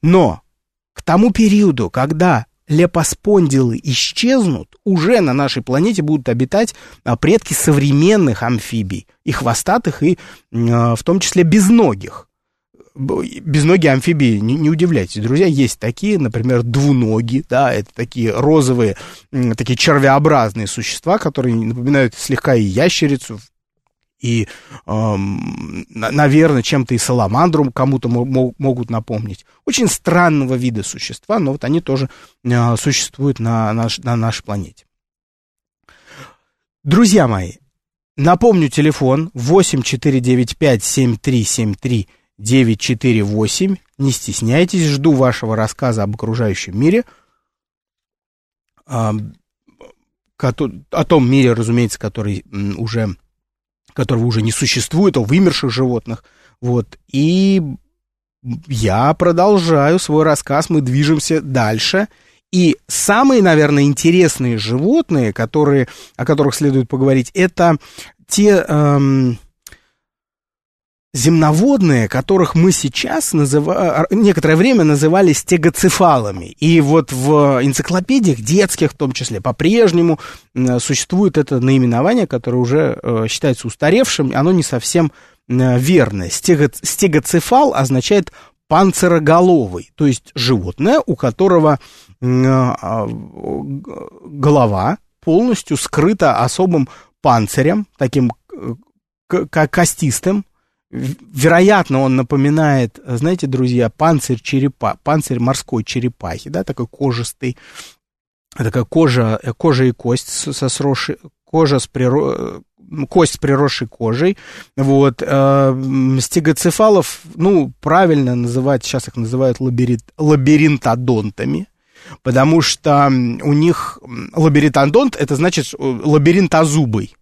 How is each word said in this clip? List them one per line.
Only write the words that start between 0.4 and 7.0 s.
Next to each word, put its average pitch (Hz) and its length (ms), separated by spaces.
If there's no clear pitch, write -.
к - 80
тому 196 280
периоду, 196 600
когда 151 560
лепоспондилы 156 1160
исчезнут, 185 880
уже 196 360
на 147 120
нашей 139 300
планете 170 400
будут 151 260
обитать, 131 460